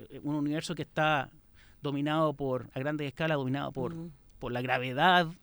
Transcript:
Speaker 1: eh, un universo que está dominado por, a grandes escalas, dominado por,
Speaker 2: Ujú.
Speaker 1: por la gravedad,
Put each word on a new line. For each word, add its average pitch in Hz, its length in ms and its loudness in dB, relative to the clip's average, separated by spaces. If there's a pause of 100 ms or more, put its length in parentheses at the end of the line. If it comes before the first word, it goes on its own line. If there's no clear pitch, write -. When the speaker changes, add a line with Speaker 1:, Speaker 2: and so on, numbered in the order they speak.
Speaker 1:
eh, 131 140 -16
un 147 120 -2
universo 151 400 -2
que 151 80 -6
está 156 460 0 (540)
dominado 147 500 0
por, 135 400 -2
a 131 60 -6
grandes 147 280 -2
escalas, 160 300 0
dominado 135 340 -2
por, 135 220 -4
Speaker 2:
Ujú. 165 180 -10 (280)
Speaker 1:
por 120 120 -6
la 123 120 -2
gravedad, 131 640 4 (160)